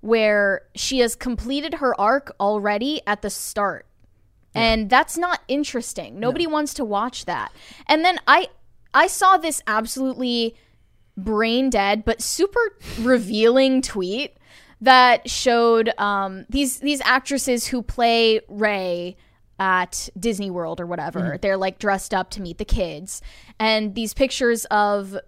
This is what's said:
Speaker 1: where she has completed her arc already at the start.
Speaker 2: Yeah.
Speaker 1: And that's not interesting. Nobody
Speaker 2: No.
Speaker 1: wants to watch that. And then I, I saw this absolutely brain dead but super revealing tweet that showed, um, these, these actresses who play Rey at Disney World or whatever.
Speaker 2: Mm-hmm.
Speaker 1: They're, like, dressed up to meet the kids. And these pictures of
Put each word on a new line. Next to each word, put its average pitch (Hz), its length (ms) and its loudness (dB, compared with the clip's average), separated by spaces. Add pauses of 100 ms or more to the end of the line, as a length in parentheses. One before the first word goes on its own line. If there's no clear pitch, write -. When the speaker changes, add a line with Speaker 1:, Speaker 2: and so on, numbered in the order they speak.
Speaker 1:
where 208 600 2 (100)
she - 260 -4
has 233 160 2
completed 269 600 -6
her 262 260 -2
arc 233 380 0
already 208 680 -2
at 208 160 -4
the 208 80 -6
start. - 560 -6 (680)
Speaker 2:
Yeah. 220 60 -2
Speaker 1:
And 220 280 0
that's 269 300 4
not 349 280 -2
interesting. 233 720 -6
Nobody 254 280 -2
Speaker 2:
No. 302 60 -4
Speaker 1:
wants 302 220 -2
to 294 80 -4
watch 214 420 -4
that. 139 260 -6 (340)
And 311 180 2
then 349 140 4 (100)
I, 294 200 6 (440)
I 294 140 6
saw 370 320 4
this 320 300 -2
absolutely 233 880 -2 (600)
brain 226 540 0
dead 208 360 0
but 226 180 0
super 403 520 0 (240)
revealing 247 840 4
tweet 202 520 -6 (460)
that 247 480 6
showed, 233 680 2
um, 196 500 -4
these, 269 300 -2
these 285 220 -2
actresses 262 680 0
who 247 160 -4
play 233 680 2
Rey 185 680 -4 (440)
at 185 500 0 (100)
Disney 202 300 -2
World 170 320 -6
or 170 60 -8
whatever. 170 340 -6
Speaker 2:
Mm-hmm. 170 200 -4
Speaker 1:
They're, 196 140 2
like, 190 240 -2
dressed 196 360 -2
up 185 160 -2
to 202 100 -12
meet 170 160 -10
the 208 80 -8
kids. 170 560 -2 (380)
And 220 360 0
these 226 180 -6
pictures 240 520 0
of 202 500 0 (120)